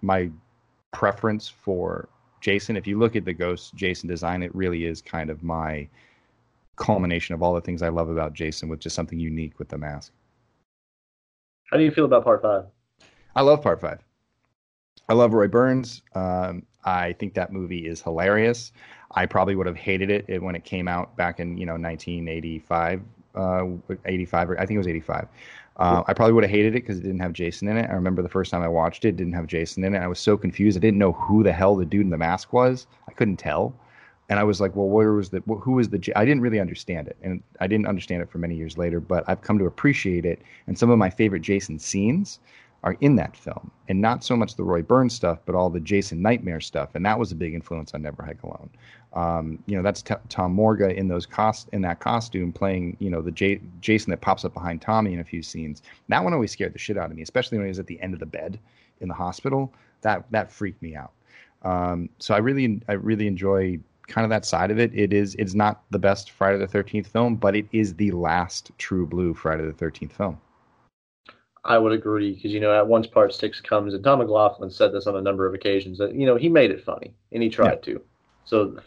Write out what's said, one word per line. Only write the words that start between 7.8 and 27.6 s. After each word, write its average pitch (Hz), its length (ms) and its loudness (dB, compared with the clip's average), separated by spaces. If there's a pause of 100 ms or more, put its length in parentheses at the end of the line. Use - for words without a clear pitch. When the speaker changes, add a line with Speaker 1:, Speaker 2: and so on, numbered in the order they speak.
Speaker 1:
I 85 60 0
love 82 200 -2
about 80 260 -4
Jason 80 340 -8
with 80 120 -8
just - 160 -10
something 82 240 -6
unique 80 400 -6
with 76 80 -14
the 76 100 -10
mask. 73 320 -12 (1600)
Speaker 2:
How 131 60 2
do 156 80 4
you 147 80 4
feel 156 120 2
about 127 200 6
part 110 180 4
five? 101 220 2 (720)
Speaker 1:
I 135 60 4
love 143 200 6
part 85 180 2
five. 82 200 -6 (1080)
I 113 60 2
love 120 200 6
Roy 104 120 6
Burns. 123 560 2 (140)
Um, 90 500 -4 (180)
I 87 300 -2
think 98 200 -8
that 92 180 -4
movie 90 340 -8
is 82 140 -8
hilarious. 107 720 0 (400)
I 90 140 2
probably 98 300 2
would 92 100 0
have 87 100 -4
hated 98 340 -2
it, 101 180 0
it 95 120 -4
when 90 140 -6
it 82 100 -10
came 90 220 -4
out 90 300 -4
back 87 240 -2
in, 87 160 -8
you 90 100 -6
know, 82 100 -6
nineteen 82 520 -8
eighty-five, 82 720 -4 (340)
uh, 92 300 -2 (400)
eighty-five, 90 460 -2
or, 85 100 -4
I 95 60 -2
think 107 100 -2
it - 20 0
was 92 80 0
eighty-five. 82 400 -4 (520)
Uh, 87 280 4
I - 80 2
probably 113 180 6
would 113 120 8
have 95 60 2
hated 107 260 4
it 123 60 -2
'cause 104 160 -6
it 87 40 -8
didn't 95 180 -4
have 90 120 -2
Jason 87 360 -6